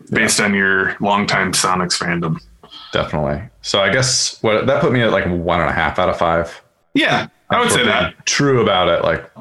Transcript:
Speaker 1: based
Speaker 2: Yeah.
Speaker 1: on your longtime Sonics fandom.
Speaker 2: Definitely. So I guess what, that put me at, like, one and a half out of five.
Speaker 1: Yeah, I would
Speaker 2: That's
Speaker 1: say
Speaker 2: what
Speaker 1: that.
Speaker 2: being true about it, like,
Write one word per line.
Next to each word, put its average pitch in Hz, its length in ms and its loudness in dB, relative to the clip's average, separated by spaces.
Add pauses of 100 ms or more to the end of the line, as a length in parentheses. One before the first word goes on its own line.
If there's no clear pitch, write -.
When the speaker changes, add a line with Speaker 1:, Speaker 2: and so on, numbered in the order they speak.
(120)
Speaker 1:
based 110 280 2
Speaker 2:
Yeah. 110 60 2
Speaker 1:
on 101 80 0
your 95 460 0
longtime 101 540 0
Sonics 92 440 0
fandom. 85 420 -4 (520)
Speaker 2:
Definitely. 76 500 -2 (220)
So - 180 0
I 98 100 2
guess - 520 0
what, 107 240 0
that 135 140 2
put 156 100 2
me 123 100 2
at, 110 100 2
like, 92 140 0
one 87 340 0
and 76 100 2
a - 40 0
half - 240 0
out 90 120 2
of 87 100 -2
five. 85 420 0 (320)
Speaker 1:
Yeah, 233 340 0 (220)
I - 80 0
would 240 80 2
Speaker 2:
That's - 80 0
Speaker 1:
say 127 80 2
Speaker 2:
what 120 60 0
Speaker 1:
that. 107 140 2 (100)
Speaker 2:
being - 140 -20
true 135 360 2
about 92 280 2
it, 85 140 2
like, 82 240 -2 (140)